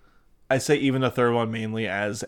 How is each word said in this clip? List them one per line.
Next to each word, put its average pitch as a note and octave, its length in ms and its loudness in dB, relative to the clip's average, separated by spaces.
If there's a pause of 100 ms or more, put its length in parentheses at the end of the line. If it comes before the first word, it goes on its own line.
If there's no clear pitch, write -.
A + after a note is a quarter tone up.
(500)
I C3+ 80 2
say D3 180 2
even C3 260 2
the B2+ 100 2
third A#2+ 220 2
one A#2 180 0
mainly A2 360 -4
as G2+ 400 -4